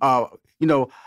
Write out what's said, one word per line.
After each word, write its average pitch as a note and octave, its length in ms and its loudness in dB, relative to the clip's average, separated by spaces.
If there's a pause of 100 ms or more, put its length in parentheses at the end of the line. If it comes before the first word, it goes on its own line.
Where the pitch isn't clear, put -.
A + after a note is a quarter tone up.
Uh, B2+ 260 0 (320)
you D#3 80 -2
know, C#3 220 0 (180)